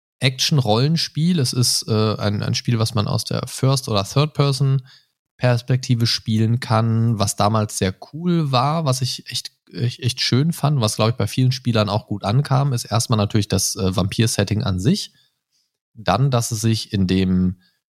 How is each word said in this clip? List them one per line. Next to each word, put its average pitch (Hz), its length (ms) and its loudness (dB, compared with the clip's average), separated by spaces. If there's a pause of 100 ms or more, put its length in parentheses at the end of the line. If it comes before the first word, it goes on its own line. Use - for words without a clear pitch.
(200)
Action-Rollenspiel. 143 1200 2
Es 127 140 0
ist, - 340 0
äh, 107 300 2
ein, 104 260 -2
ein 113 120 -2
Spiel, 120 240 -2
was 110 160 -2
man 107 120 -2
aus - 160 -2
der - 240 -6
First- 131 420 -2
oder 101 160 0
Third-Person-Perspektive 131 2000 0
spielen 113 520 0
kann, 113 600 2
was 104 160 0
damals 104 420 0
sehr 95 160 0 (200)
cool 165 380 0
war, 147 340 0
was 131 160 0
ich - 280 -6
echt, - 220 -10 (200)
echt, - 280 -4
echt - 220 -4
schön 151 320 2
fand, 143 280 0
was, 107 140 0
glaub 110 140 2
ich, 113 60 -2
bei 101 120 -2
vielen 127 240 2
Spielern 113 380 0
auch 104 180 -2
gut 104 160 -8
ankam, 139 500 0
ist 120 120 -4
erstmal 110 320 0
natürlich 104 320 0
das, - 260 -2
äh, 92 200 -2
Vampir-Setting 98 680 0
an 92 160 -2
sich. 135 340 0 (800)
Dann, 113 380 0
dass 117 200 0
es 107 100 -6
sich 113 320 0
in 98 140 2
dem 92 520 2 (340)